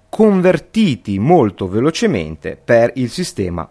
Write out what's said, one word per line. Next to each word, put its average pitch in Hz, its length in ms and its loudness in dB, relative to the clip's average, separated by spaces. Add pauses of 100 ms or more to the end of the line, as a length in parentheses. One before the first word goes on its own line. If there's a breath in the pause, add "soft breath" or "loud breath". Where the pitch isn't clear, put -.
convertiti 185 1120 0
molto 110 500 2
velocemente 98 960 -4
per 117 320 2
il 123 160 -4
sistema 90 600 -8